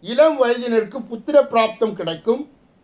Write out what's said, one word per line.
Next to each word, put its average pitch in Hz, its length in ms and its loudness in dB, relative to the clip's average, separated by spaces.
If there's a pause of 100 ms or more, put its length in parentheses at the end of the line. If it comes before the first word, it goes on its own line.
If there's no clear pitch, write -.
இளம் 277 340 2
வயதினருக்கு 240 680 -2
புத்திர 262 420 2
பிராப்தம் 226 500 -2
கிடைக்கும். 185 460 -4 (420)